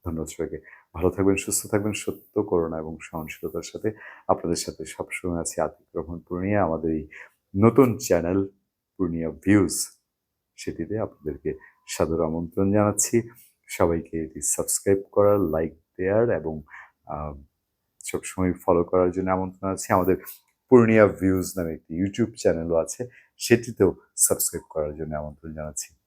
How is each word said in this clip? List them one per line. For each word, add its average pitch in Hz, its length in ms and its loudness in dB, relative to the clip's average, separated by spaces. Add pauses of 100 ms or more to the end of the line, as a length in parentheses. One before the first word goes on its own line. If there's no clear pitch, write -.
ধন্যবাদ 80 220 -8
সবাইকে। 78 300 -8 (380)
ভালো 87 140 2
থাকবেন, 98 260 2
সুস্থ 101 320 -4
থাকবেন, 104 260 -2
সত্য, - 500 -6
করুণা 82 340 -2
এবং 80 240 -10
সহনশীলতার 80 600 -10
সাথে 104 300 -8 (360)
আপনাদের 85 280 0
সাথে 80 300 -8
সবসময় - 540 -8
আছি 82 220 -6
আতিক - 360 -8
রহমান 85 220 -8
পূর্ণিয়া। 92 440 -2
আমাদের 80 280 -2
এই 78 160 -4 (500)
নতুন 117 400 6
চ্যানেল 92 500 0 (500)
পূর্ণিয়া 82 340 -4
ভিউজ, 92 560 2 (680)
সেটিতে 101 440 -6
আপনাদেরকে 76 540 -6 (340)
সাদর 82 380 0
আমন্ত্রণ 85 460 -2
জানাচ্ছি। 104 580 2 (380)
সবাইকে 82 560 -2
এটি 73 180 -12
সাবস্ক্রাইব - 600 0 (100)
করার, 101 280 4
লাইক 80 340 -2 (240)
দেওয়ার 104 320 2
এবং, 78 320 -4 (460)
আ, 76 260 -8 (680)
সবসময় 90 500 -4
ফলো 87 300 2
করার 90 280 2
জন্য 92 200 -2
আমন্ত্রণ 92 400 -4
আছে। 95 220 -2
আমাদের 92 220 4 (540)
পূর্ণিয়া 113 380 8
ভিউজ 92 500 0
নামে 82 160 -4
একটি 80 300 -6
YouTube 107 340 -2
চ্যানেলও 82 380 0
আছে, 82 320 -4 (300)
সেটিতেও 113 580 2 (200)
সাবস্ক্রাইব - 540 -2
করার 76 260 -4
জন্য 78 200 -8
আমন্ত্রণ 76 380 -10
জানাচ্ছি। 76 420 -12 (120)